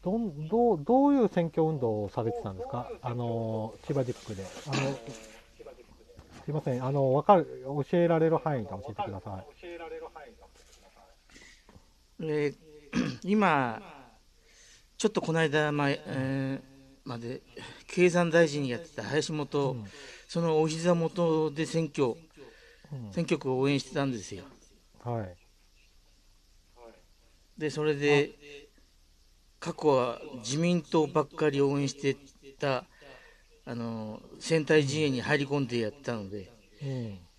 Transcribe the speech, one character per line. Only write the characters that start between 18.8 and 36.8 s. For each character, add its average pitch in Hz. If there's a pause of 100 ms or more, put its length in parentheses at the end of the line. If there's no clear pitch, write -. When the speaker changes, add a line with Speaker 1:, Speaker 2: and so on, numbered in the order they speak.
Speaker 2:
て -
た 110
林 143
元、 143
Speaker 1:
う 135
ん。 107 (420)
Speaker 2:
そ -
の 160
お 160
膝 165
元 160
で 147
選 165
挙、 143 (840)
Speaker 1:
う -
ん。 113
Speaker 2:
選 170
挙 165
区 135
を 131
応 135
援 143
し -
て -
た 143
ん 135
で 117
す 98
よ。 87 (600)
Speaker 1:
は 117
い。 90 (2250)
Speaker 2:
で、 151
そ 151
れ 151
で、 147 (260)
Speaker 1:
あ。 - (920)
Speaker 2:
過 165
去 -
は 127 (220)
自 123
民 175
党 160
ば 151
っ 143
か -
り 139
応 139
援 139
し 135
て 135 (440)
た、 131 (800)
あ 120
の、 113 (180)
選 160
対 151
陣 151
営 143
に 127
入 143
り 139
込 143
ん 131
で 120
や 110
っ -
て -
た 123
の 104
で、 98 (320)